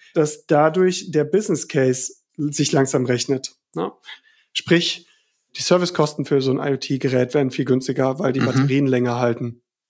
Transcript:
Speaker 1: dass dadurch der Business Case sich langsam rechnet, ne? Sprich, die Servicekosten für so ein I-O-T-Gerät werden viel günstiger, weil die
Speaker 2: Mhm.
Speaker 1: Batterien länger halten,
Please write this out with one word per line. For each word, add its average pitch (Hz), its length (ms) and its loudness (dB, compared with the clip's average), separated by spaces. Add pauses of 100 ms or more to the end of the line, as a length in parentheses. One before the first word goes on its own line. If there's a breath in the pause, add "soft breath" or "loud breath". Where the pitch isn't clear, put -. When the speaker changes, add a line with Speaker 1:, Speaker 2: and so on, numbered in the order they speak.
(140 soft breath)
Speaker 1:
dass 151 320 -2
dadurch 170 640 2
der 151 100 2
Business 175 460 -2
Case 131 460 0 (220)
sich 147 360 -2
langsam 131 340 0
rechnet, 127 460 -2 (240)
ne? - 160 -6 (600 loud breath)
Sprich, - 540 -2 (500 soft breath)
die - 60 -8
Servicekosten 170 640 0
für 139 180 0
so 131 80 0
ein 131 80 0
I-O-T-Gerät 131 760 -2
werden 135 180 2
viel 135 120 -2
günstiger, 131 540 0
weil 131 140 0
die 131 80 -2
Speaker 2:
Mhm. 120 60 2
Speaker 1:
Batterien 135 420 2
länger 123 320 0
halten, 120 420 -2 (280)